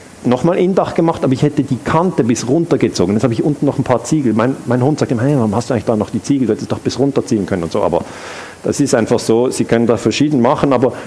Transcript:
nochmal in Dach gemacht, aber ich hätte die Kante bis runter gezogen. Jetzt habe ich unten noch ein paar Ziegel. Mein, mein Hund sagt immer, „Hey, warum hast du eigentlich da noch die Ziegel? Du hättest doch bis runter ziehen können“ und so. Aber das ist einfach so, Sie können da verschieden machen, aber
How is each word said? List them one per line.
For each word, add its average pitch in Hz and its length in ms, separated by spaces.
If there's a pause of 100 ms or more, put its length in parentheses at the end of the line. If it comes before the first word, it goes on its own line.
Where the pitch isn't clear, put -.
(240)
nochmal 131 340
in 185 160
Dach - 220
gemacht, 165 280
aber 131 100
ich 123 100
hätte 147 180
die 127 160
Kante 165 460
bis 113 240
runter 151 320
gezogen. 95 340
Jetzt 110 100
habe 120 100
ich 160 100
unten 147 240
noch 131 100
ein 131 60
paar 120 200
Ziegel. 131 300
Mein, 120 220 (100)
mein 123 180
Hund 147 140
sagt 135 140
immer, 113 100
„Hey, 143 140
warum 110 200
hast 117 140
du 135 40
eigentlich 113 120
da 120 100
noch 101 140
die - 140
Ziegel? 131 240
Du 107 60
hättest 107 180
doch 104 80
bis - 180
runter 135 260
ziehen 101 220
können“ 90 160
und 85 100
so. 104 120
Aber 82 180 (640)
das - 160
ist 139 160
einfach 113 240
so, 120 320
Sie - 140
können 117 200
da 110 120
verschieden 139 440
machen, 143 320
aber 120 200 (140)